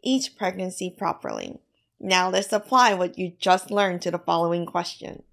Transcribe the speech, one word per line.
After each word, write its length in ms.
each 320
pregnancy 520
properly. 680
Now 320
let's 220
apply 420
what 240
you 220
just 320
learned 300
to 100
the 80
following 460
question. 680